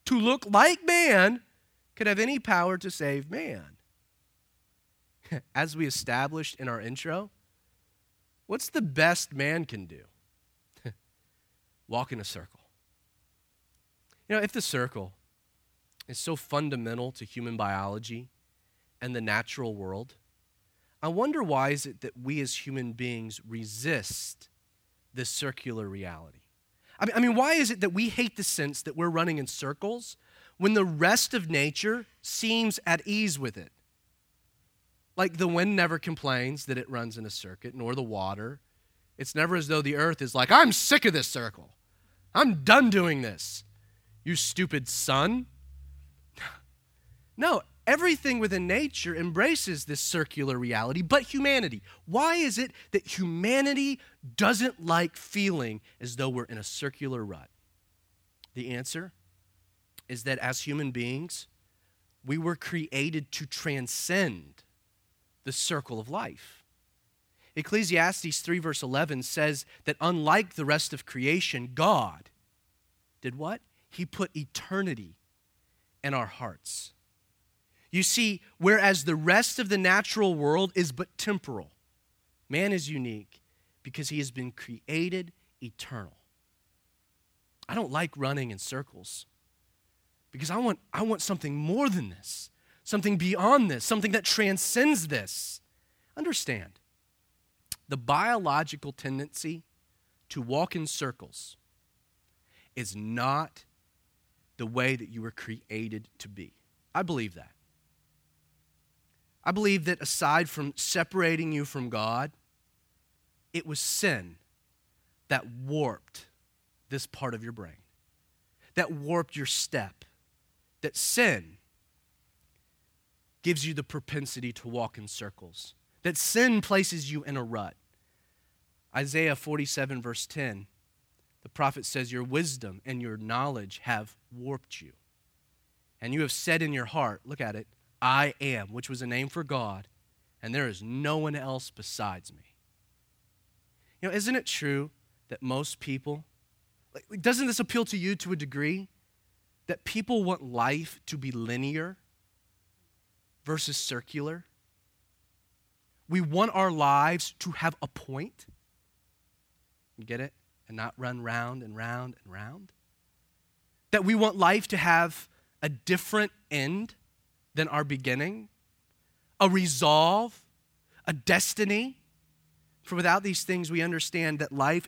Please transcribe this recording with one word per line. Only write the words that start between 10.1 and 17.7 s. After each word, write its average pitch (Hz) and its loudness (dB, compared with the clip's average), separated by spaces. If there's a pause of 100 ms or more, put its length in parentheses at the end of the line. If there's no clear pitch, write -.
<laughs> 110 -10 (960)
Walk 120 -2
in 110 -8
a - -10
circle. - -14 (1700)
You 214 2
know, 214 2
if 208 -2
the 226 -2
circle 123 -4 (960)
is 127 -10
so 160 -4
fundamental 127 -2
to - -16
human 117 -8
biology 107 -4 (720)